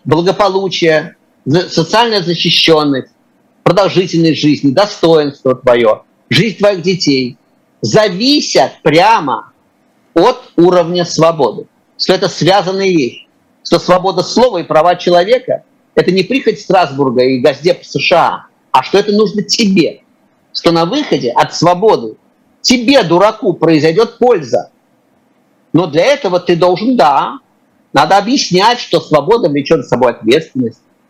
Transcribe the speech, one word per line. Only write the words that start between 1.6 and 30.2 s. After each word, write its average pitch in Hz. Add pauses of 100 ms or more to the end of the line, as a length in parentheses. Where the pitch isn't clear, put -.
социальная 214
защищённость, 156 (500)
продолжительность 170
жизни, 143
достоинство 147
твоё, 120 (240)
жизнь 180
твоих 196
детей 139 (420)
зависят 208
прямо 160 (600)
от -
уровня 175
свободы? 156 (320)
Что -
это 185
связанные 190
вещи? 135 (380)
Что -
свобода 180
слова 226
и 156
права 165
человека — 180 (300)
это 160
не 185
прихоть 220
Страсбурга 139
и 131
Госдепа 143
С -
Ш 175
А, 139 (260)
а 131
что -
это 208
нужно 208
тебе? 190 (500)
Что -
на 170
выходе 170
от 143
свободы 175 (440)
тебе, 247
дураку, 190
произойдёт 165
польза. 160 (1040)
Но 175
для 156
этого 208
ты 175
должен, 180
да, 170 (540)
надо 160
объяснять, 208
что 165
свобода 160
влечёт 143
за -
собой 120
ответственность, 120 (300)